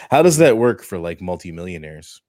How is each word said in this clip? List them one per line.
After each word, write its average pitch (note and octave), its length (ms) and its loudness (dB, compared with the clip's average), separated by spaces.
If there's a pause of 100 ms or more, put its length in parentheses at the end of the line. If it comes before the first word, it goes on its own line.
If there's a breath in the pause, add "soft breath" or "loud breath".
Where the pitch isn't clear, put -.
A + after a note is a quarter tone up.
(100)
How C#3 100 4
does E3 180 4
that C#3 200 4
work A#2 240 0
for, - 160 -10
like, E2+ 240 -8
multimillionaires? E2 1080 -12